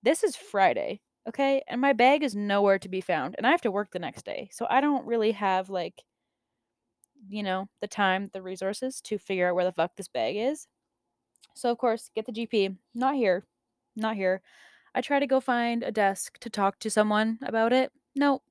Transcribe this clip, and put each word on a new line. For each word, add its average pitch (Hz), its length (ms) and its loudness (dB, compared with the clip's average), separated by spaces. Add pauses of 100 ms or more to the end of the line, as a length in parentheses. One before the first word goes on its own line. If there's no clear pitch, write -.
This 320 220 2
is 339 120 0
Friday, 190 640 0 (280)
okay? 277 400 0
And 247 120 -6
my 277 140 4
bag 262 300 6
is 214 120 -2
nowhere 202 440 2
to - 80 -16
be 185 140 -6
found, 156 360 -2
and 220 80 0
I 254 60 4
have 349 100 2
to 220 100 0
work 202 200 -4
the 185 80 -6
next - 260 -10
day. - 260 -10
So - 180 -6
I 254 120 4
don't 285 240 0
really 226 260 0
have, 190 380 -2
like, 180 340 -8 (1200)
you 208 140 -8
know, 190 260 -2 (120)
the 208 80 -6
time, 196 440 0
the 190 100 -10
resources 190 600 -6
to 208 160 -6
figure 180 300 0
out 180 60 0
where 180 100 2
the 180 80 0
fuck 165 240 -2
this 185 120 -10
bag 123 280 -2
is. 254 300 -2 (880)
So, - 160 -2
of 240 80 -2
course, 233 360 -2
get 220 120 -6
the 240 60 -10
G 226 140 -6
P. 196 300 0 (180)
Not 254 220 0
here. 202 280 2 (520)
Not 220 200 -4
here. 190 260 0 (520)
I - 60 0
try 285 180 0
to 277 80 2
go 262 140 4
find 233 420 0
a 220 100 -4
desk 196 480 0
to 226 100 -12
talk 202 300 0
to 220 100 -4
someone 214 520 2
about 226 300 0
it. 254 200 2 (220)
Nope. 277 360 2